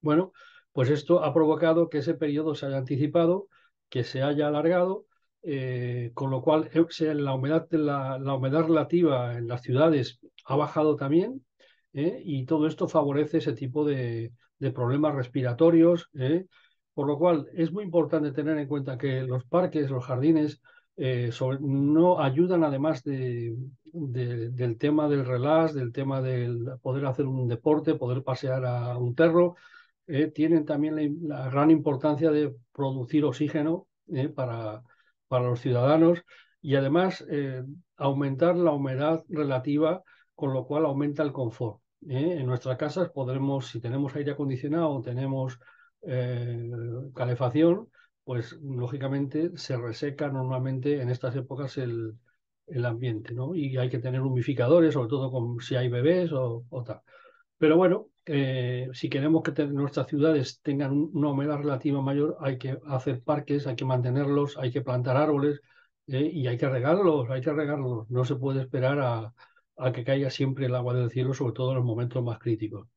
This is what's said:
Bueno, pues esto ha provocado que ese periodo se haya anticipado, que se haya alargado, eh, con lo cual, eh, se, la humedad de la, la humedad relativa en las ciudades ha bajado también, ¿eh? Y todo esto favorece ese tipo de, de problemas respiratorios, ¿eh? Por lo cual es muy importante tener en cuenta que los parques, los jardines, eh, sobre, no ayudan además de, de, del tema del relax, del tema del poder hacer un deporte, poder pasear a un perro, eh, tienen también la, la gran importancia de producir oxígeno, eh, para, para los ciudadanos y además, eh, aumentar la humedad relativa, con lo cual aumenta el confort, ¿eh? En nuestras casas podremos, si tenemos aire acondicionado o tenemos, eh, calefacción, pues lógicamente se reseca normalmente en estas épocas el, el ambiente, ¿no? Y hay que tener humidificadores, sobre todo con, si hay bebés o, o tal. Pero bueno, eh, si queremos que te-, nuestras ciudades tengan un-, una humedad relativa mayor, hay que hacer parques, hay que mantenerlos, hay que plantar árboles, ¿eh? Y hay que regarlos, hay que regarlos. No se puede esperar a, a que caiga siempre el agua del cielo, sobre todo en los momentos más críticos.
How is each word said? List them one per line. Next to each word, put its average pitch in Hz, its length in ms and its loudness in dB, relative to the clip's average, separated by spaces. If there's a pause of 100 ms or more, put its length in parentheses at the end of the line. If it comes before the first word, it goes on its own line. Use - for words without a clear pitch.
Bueno, 156 320 2 (380)
pues 131 180 0
esto 165 340 4
ha 143 100 0
provocado 160 540 4
que 156 120 -2
ese 160 160 -2
periodo 151 380 -2
se 143 120 -6
haya 139 120 -2
anticipado, 151 720 2 (400)
que 123 160 -2
se 131 180 -4
haya 147 280 0
alargado, 180 560 2 (360)
eh, 123 720 -4
con 135 160 -4
lo 131 120 -2
cual, 156 320 2
eh, 165 160 4
se, 156 260 -2
la 143 180 0
humedad 147 360 0
de 165 80 0
la, 139 420 -2
la 135 160 -4
humedad 135 280 0
relativa 147 760 2
en 117 100 -6
las 120 140 -6
ciudades 139 580 2 (240)
ha 135 140 -2
bajado 151 400 0
también, 170 480 0 (480)
¿eh? 170 320 -4
Y 139 200 -4
todo 156 220 2
esto 156 220 -2
favorece 151 480 2
ese 135 160 0
tipo 131 320 -2
de, 120 480 -4 (260)
de 135 120 -2
problemas 139 440 0
respiratorios, 160 960 4
¿eh? 147 320 -2 (480)
Por 143 140 -2
lo 143 100 0
cual 160 360 2
es 165 180 -2
muy 208 140 -6
importante 156 480 0
tener 151 240 -2
en 147 100 -4
cuenta 135 300 -6
que 131 240 -2
los 127 240 -4
parques, 160 440 0
los 131 140 -4
jardines, 151 580 2 (360)
eh, 123 340 -2
sobre, 131 300 -2
no 151 580 4
ayudan 160 460 4
además 143 360 0
de, 120 540 -4 (300)
de, 123 640 -6
del 123 280 -2
tema 151 300 2
del 139 180 2
relax, 151 480 2
del 127 200 -4
tema 135 280 -2
del 123 440 -2 (160)
poder 139 240 -4
hacer 135 200 -2
un 131 220 -2
deporte, 151 480 2
poder 123 280 -4
pasear 131 420 -2
a 123 320 -4
un 123 180 -2
perro, 170 400 6 (520)
eh, 151 200 0
tienen 156 380 2
también 156 300 0
la, 147 480 -4
la 131 60 -4
gran 143 220 6
importancia 147 580 6
de 147 260 2 (160)
producir 135 540 0
oxígeno, 151 600 0 (260)
eh, 139 160 -2
para, 113 540 -6 (440)
para 123 180 0
los 123 140 0
ciudadanos 156 640 4 (380)
y 139 140 0
además, 160 520 2
eh, 135 360 -4 (340)
aumentar 139 580 2
la 175 160 4
humedad 143 560 0
relativa, 147 760 0 (320)
con 139 180 -2
lo 131 140 -4
cual 147 180 0
aumenta 147 380 0
el 139 100 -2
confort, 117 460 -4 (280)
¿eh? 151 300 -2
En 135 80 -4
nuestras 127 320 -4
casas 170 320 -2
podremos, 135 560 -4
si - 140 -10
tenemos 135 360 -4
aire 143 180 -2
acondicionado 143 580 -2
o 135 100 -4
tenemos, 131 580 -4 (440)
eh, 120 640 -4 (460)
calefacción, 139 760 2 (340)
pues 123 380 -6
lógicamente 135 960 -4
se - 180 -6
reseca 139 540 -6
normalmente 131 720 -2
en 123 80 -2
estas 123 260 -4
épocas 135 440 -8
el, 117 340 -4 (540)
el 127 180 -4
ambiente, 117 480 -4
¿no? 131 220 -4
Y 139 220 -2
hay 127 120 0
que 131 80 -4
tener 127 240 -4
humidificadores, 135 720 4
sobre 123 160 0
todo 131 220 -2
con, 120 300 -4
si - 140 -6
hay 131 140 0
bebés 160 420 0
o, 123 380 -4
o 123 140 -10
tal. - 180 -12 (560)
Pero 156 200 6
bueno, 185 320 4 (180)
eh, 127 640 -2
si - 160 -8
queremos 147 340 2
que 160 120 -4
te-, 147 140 -2
nuestras 139 400 -2
ciudades 147 540 2
tengan 139 300 -2
un-, 147 220 0
una 143 160 0
humedad 143 280 -2
relativa 139 440 -2
mayor, 143 400 0
hay 135 160 -2
que 131 280 -6
hacer 131 380 -4
parques, 143 420 -2
hay 131 100 -4
que 131 100 -6
mantenerlos, 139 720 0
hay 131 140 -2
que 131 100 -4
plantar 127 340 -2
árboles, 147 460 2 (460)
¿eh? 143 240 0
Y 139 160 -2
hay 120 100 -2
que 143 100 0
regarlos, 143 640 2
hay 131 120 -4
que 156 120 -2
regarlos. 139 580 -4
No 127 140 2
se 139 100 -2
puede 135 260 -2
esperar 131 380 0
a, 117 340 -2 (440)
a 127 140 -2
que 120 120 -6
caiga 135 260 0
siempre 135 360 -2
el 123 100 0
agua 123 180 -2
del 123 180 0
cielo, 131 220 0
sobre 127 200 -2
todo 127 180 -2
en 131 60 0
los 123 80 0
momentos 120 380 -2
más 113 140 -4
críticos. 107 600 -4